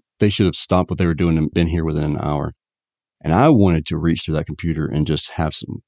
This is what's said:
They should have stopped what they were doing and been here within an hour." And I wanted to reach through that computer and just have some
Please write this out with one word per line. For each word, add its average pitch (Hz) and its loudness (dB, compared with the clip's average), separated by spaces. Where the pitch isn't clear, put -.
They 104 4
should 98 2
have 80 0
stopped - 0
what 87 -6
they 92 2
were 82 2
doing 82 2
and 78 0
been 85 2
here 82 0
within 76 -2
an 73 -2
hour." 73 -4
And 78 0
I 123 4
wanted 95 4
to 76 -4
reach 82 0
through 78 -4
that 78 -4
computer 78 -4
and 73 -2
just 76 -4
have 80 -4
some - -10